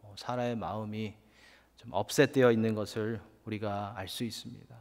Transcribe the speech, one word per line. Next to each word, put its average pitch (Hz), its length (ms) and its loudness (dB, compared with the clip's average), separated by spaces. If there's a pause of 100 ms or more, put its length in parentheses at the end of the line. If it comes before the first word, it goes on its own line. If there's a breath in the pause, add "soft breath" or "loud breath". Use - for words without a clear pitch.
(160)
사라의 123 400 -2
마음이 107 580 -4 (600 soft breath)
좀 - 160 -16
업셋되어 123 600 6
있는 110 220 4
것을 107 460 -4 (240)
우리가 104 520 -4
알 95 120 -8
수 - 160 -6
있습니다. 113 560 -10